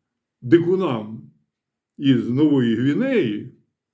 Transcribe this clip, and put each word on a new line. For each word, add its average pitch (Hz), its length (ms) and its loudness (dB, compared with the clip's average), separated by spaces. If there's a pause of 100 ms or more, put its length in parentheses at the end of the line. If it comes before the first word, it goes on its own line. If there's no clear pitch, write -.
(400)
дикунам 120 920 0 (680)
із 123 320 2
Нової 131 460 2
Гвінеї, 147 800 -2 (400)